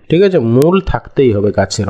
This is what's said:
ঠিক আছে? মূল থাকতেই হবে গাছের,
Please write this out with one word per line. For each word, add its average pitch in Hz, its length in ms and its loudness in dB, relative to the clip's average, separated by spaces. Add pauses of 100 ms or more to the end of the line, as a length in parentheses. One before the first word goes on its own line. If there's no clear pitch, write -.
ঠিক 165 180 2
আছে? 185 120 0 (160)
মূল 160 200 2 (160)
থাকতেই 127 440 -2
হবে 104 220 -2
গাছের, 98 320 -4